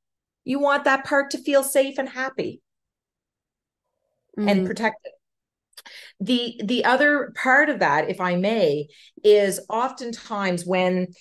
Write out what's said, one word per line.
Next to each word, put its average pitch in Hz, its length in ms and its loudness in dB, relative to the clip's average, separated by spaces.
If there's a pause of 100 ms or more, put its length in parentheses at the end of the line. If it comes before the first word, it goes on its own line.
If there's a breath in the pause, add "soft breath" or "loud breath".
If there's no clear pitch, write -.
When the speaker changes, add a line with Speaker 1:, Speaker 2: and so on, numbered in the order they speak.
(440)
Speaker 1:
You 262 160 -4
want 285 240 2
that 269 200 2
part 277 280 0
to 302 60 -6
feel 277 260 2
safe 277 340 0
and 269 100 -4
happy 254 520 -8 (1800)
and 202 240 2
Speaker 2:
Mm. 185 60 0
Speaker 1:
protected. 220 460 -6 (1080 loud breath)
The, 240 420 -4
the 226 220 -2
other 277 500 2
part 277 340 2
of 240 120 -2
that, 156 280 2
if 180 120 -6
I 180 160 -2
may, 180 500 0 (380 soft breath)
is 202 440 4
oftentimes 226 960 -4
when, 185 440 0 (120 soft breath)